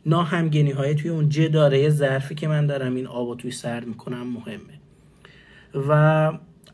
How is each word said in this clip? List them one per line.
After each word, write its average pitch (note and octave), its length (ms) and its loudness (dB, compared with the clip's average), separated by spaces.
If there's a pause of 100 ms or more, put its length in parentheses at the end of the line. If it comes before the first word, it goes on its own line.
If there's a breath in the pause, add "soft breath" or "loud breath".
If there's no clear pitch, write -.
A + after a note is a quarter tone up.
ناهمگنی‌های D3+ 920 2
توی D3+ 160 -4
اون D3+ 180 0
جداره D3+ 600 4
ظرفی C#3 460 0
که D#3+ 120 -4
من D3+ 180 0
دارم C3 300 -2
این B2+ 120 -6
آب B2 200 -6
رو A#2+ 80 -8
توی B2 160 -10
سرد A#2 360 -8
می‌کنم B2 400 -10
مهمه. A2 520 -12 (1080 loud breath)
و D#3 440 4 (400)